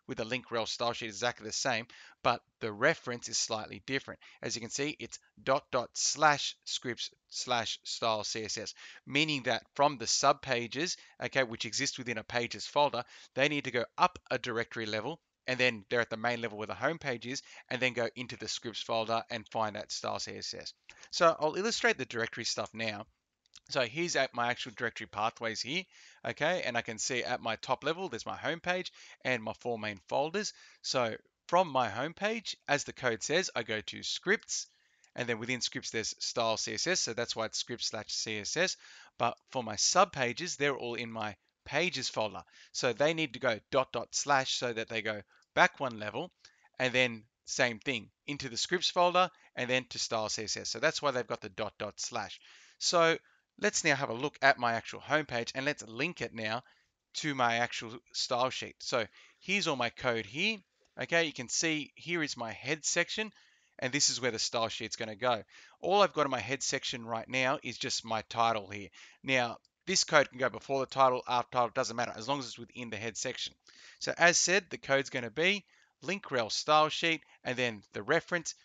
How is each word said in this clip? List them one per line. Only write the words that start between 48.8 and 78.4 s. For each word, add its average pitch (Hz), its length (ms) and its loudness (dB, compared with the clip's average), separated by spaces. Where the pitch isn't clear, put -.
folder, 180 400 4
and 123 140 -2
then 127 200 2
to - 100 -8
style 110 300 -2
C - 140 -4
S 101 120 -4
S. 104 140 -6
So 113 100 -4
that's 156 220 2
why 143 100 2
they've 123 160 -2
got 117 140 -6
the 107 80 -10
dot 101 280 -6
dot 104 220 -8
slash. 107 400 -8
So 165 380 4
let's - 240 0
now 151 120 6
have 135 140 0
a 113 40 -2
look 135 280 -2
at 135 160 8
my 120 160 2
actual 113 280 -6
homepage, 135 520 -2
and 131 120 -4
let's 143 200 -2
link 127 360 -4
it 117 120 -6
now 113 300 -4
to 147 200 -2
my 117 220 4
actual 117 340 -2
style 127 360 0
sheet. - 300 -6
So 117 260 0
here's 185 280 0
all 147 80 2
my 120 140 2
code 117 360 0
here. 180 320 -2
Okay, 165 260 2
you 151 80 -4
can 120 160 -8
see 156 460 0
here 165 280 -4
is 135 140 -4
my 117 160 -6
head 143 320 -4
section, 202 460 0
and 127 140 -2
this 139 180 4
is 120 120 -2
where 123 100 2
the 110 80 -4
style 113 300 0
sheet's - 260 -6
gonna 110 200 -6
go. 113 280 0
All 196 200 6
I've 180 120 6
got 147 120 4
in 135 60 0
my 127 80 0
head 123 240 -4
section 131 420 -4
right 113 220 -4
now 131 340 2
is 120 160 -8
just - 280 -2
my 110 240 -2
title 113 380 2
here. 98 220 -8
Now, 127 360 2
this 185 180 2
code 147 240 6
can 127 80 -14
go 127 100 2
before 117 320 -4
the 131 60 -2
title, 127 420 4
after 123 300 0
title, 120 160 2
doesn't 117 220 0
matter, 117 200 -2
as 110 140 -6
long 143 100 0
as 127 60 -6
it's 113 140 -14
within 117 320 -10
the 107 60 -6
head 107 200 -6
section. - 360 -6
So - 180 -2
as 170 200 8
said, 185 320 4
the 127 80 -10
code's 139 320 2
gonna 120 220 -4
be 180 340 2
link 180 280 -6
rel 117 180 2
style 151 400 4
sheet, 160 320 0
and 127 140 -2
then 117 260 0
the 110 80 -4
reference 156 640 0